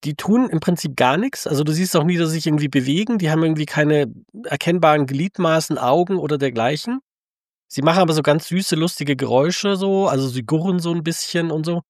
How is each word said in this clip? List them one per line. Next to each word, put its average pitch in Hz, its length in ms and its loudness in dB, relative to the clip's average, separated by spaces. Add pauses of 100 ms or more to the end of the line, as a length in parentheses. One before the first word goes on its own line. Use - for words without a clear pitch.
Die 151 100 -4
tun 226 340 2
im 160 120 -2
Prinzip 165 360 -2
gar 131 220 2
nix. 262 280 -4
Also 143 180 0
du 151 80 -2
siehst 180 240 -2
auch 151 80 4
nie, 180 120 2
dass 165 140 0
sie 165 60 -4
sich 156 100 -4
irgendwie 151 220 2
bewegen. 151 500 0
Die 165 120 0
haben 156 120 2
irgendwie 156 240 0
keine 147 400 2 (380)
erkennbaren 156 600 2
Gliedmaßen, 160 720 -2
Augen 175 400 2
oder 151 220 -2
dergleichen. 135 640 -2 (640)
Sie - 160 -6
machen 165 160 4
aber 165 160 4
so 156 80 0
ganz 151 260 2
süße, 180 260 -2
lustige 160 420 -2
Geräusche 139 600 0
so, 196 320 0
also 135 200 0
sie 123 180 -6
gurren 175 320 0
so 170 160 -2
ein 170 80 -2
bisschen 170 480 -4
und 156 160 -4
so. 170 240 -4